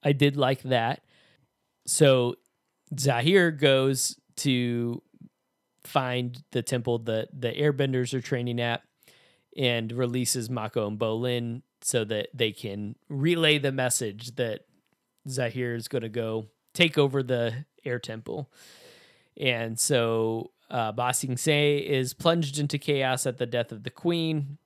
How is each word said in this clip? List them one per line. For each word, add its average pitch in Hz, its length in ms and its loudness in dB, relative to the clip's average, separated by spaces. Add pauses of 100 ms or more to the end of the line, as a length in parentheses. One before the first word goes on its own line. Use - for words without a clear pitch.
I 147 120 4
did 143 240 4
like 135 260 2
that. 123 400 0 (800)
So 131 500 6 (600)
Zahir 143 540 4
goes 135 640 2 (200)
to 120 680 -2 (800)
find 123 580 -2 (100)
the 123 120 -2
temple 120 360 -2
that 113 280 -4 (100)
the 123 140 -4
airbenders 135 640 0
are 131 80 -4
training 120 400 -4
at 120 200 -2 (760)
and 117 340 0
releases 120 580 -2
Mako 110 380 -4
and 107 100 -6
Bolin 120 640 -2 (200)
so 117 240 -2
that 104 280 -4
they 117 180 0
can 104 440 -8 (140)
relay 156 500 4
the 139 120 0
message 120 640 -4
that 117 260 -4 (640)
Zahir 123 480 -4
is 113 120 -8
gonna 113 220 -4
go 110 380 -6 (260)
take 170 240 4
over 139 240 4
the 120 440 -2 (180)
air 123 160 -4
temple. 113 520 -10 (840)
And 113 420 -2
so, 113 720 0 (180)
uh, 113 220 -2
Ba 123 220 -2
Sing 131 240 -2
Se 147 420 2
is 131 340 -2
plunged 160 440 0
into 147 200 -2
chaos 135 500 0
at 123 100 -4
the 123 100 -2
death 117 240 -2
of 107 120 -14
the 123 60 -8
queen. 160 760 -2